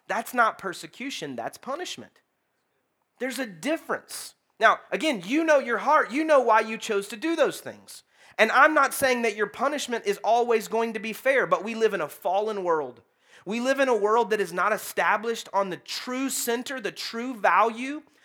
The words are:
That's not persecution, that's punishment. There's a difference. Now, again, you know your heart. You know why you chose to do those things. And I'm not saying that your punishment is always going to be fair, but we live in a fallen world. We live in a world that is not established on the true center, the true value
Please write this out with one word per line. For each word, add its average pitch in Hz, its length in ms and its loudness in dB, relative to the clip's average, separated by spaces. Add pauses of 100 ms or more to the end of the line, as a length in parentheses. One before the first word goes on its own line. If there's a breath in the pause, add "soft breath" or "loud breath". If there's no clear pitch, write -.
That's 214 260 -6
not 233 260 2
persecution, 175 760 -10
that's 117 240 -8
punishment. 269 640 -12 (1000)
There's 254 220 -6
a 254 60 -4
difference. 220 880 -6 (260)
Now, 208 200 6 (120)
again, 226 320 -2
you 277 180 0
know 311 160 4
your 240 200 -2
heart. 233 340 2
You 302 120 -2
know 302 160 6
why 220 200 4
you 220 180 -4
chose 202 300 -4
to 233 80 -12
do 311 180 -4
those 254 260 0
things. 104 440 -16 (360 soft breath)
And 214 120 6
I'm 285 200 8
not 277 220 4
saying 247 280 2
that 226 120 0
your 208 140 -2
punishment 247 580 -4
is 196 120 0
always 226 500 2
going 226 240 -2
to 214 80 -6
be 220 120 -8
fair, 254 320 2
but 175 200 2
we 226 100 -6
live 220 180 2
in 190 80 -2
a 147 80 -4
fallen 202 540 -2
world. 147 400 -2 (420 soft breath)
We 220 160 -4
live 262 200 2
in 269 80 2
a 247 80 4
world 214 340 2
that 214 100 0
is 175 120 -4
not 185 200 2
established 208 800 -2
on 196 180 0
the 165 60 -6
true 254 540 -6
center, 247 500 -4
the 196 120 -6
true 240 420 -8
value 220 680 2 (220 soft breath)